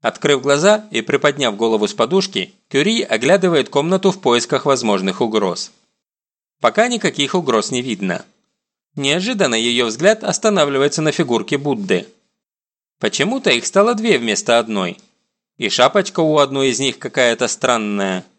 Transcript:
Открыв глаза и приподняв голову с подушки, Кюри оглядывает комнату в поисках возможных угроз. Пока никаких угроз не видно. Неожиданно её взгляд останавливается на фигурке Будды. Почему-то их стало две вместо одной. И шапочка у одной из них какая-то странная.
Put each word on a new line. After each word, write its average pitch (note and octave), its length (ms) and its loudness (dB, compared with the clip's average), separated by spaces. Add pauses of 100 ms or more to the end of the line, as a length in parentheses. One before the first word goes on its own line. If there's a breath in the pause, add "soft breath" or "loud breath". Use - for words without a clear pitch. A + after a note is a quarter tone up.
Открыв C#3 400 0
глаза F3+ 500 2
и A2+ 100 -2
приподняв C3+ 540 0
голову A2 320 0
с - 60 -8
подушки, A#2+ 600 -2 (160)
Кюри G#3 340 0
оглядывает D3+ 640 2
комнату F#3 420 0
в - 80 -8
поисках A#2+ 460 0
возможных G#2 560 0
угроз. G#2+ 500 -2 (880)
Пока G#3 300 0
никаких F#3+ 460 -2
угроз A#2+ 360 0
не B2 100 -4
видно. F#2+ 440 -6 (720)
Неожиданно D#3+ 600 0
её A#2+ 300 0
взгляд G3 400 0
останавливается D3+ 760 0
на D#3 120 0
фигурке B2 440 -2
Будды. G2+ 500 -2 (920)
Почему-то G3+ 520 -2
их A#2 140 0
стало G#3+ 300 2
две G#3+ 220 2
вместо A#2 420 0
одной. G2+ 380 -4 (600)
И A2+ 120 -4
шапочка F3+ 500 2
у D#3 200 2
одной C3+ 300 2
из A#2+ 100 -2
них C3+ 200 -4
какая-то A#2+ 480 0
странная. G2+ 800 -2 (140)